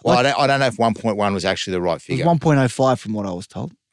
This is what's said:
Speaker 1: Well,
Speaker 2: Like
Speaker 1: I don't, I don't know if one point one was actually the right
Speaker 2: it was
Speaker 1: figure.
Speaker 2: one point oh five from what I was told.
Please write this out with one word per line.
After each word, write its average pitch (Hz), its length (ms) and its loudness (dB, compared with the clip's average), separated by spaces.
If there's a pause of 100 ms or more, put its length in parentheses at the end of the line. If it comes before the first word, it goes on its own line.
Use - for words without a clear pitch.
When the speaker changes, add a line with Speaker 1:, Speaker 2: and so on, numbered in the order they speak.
Speaker 1:
Well, - 120 4
Speaker 2:
Like 123 100 4
Speaker 1:
I - 60 2
don't, - 80 -2
I 139 80 2
don't 139 140 2
know 135 60 4
if 104 120 -4
one 117 140 2
point 104 240 -4
one 101 160 2
was 92 120 -4
actually 95 280 -2
the 90 80 -2
right 87 100 0
Speaker 2:
it 82 40 -2
was - 80 -10
Speaker 1:
figure. - 220 -4
Speaker 2:
one 170 140 2
point 151 200 2
oh 131 100 2
five 131 320 0
from 107 120 -10
what 104 120 -6
I 95 60 -6
was 90 160 -10
told. 123 260 -10 (200)